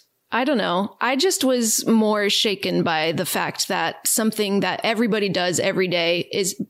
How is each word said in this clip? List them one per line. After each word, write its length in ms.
I 100
don't 140
know. 440
I 160
just 260
was 440
more 420
shaken 540
by 280
the 140
fact 420
that 400
something 540
that 220
everybody 460
does 300
every 300
day 420
is 240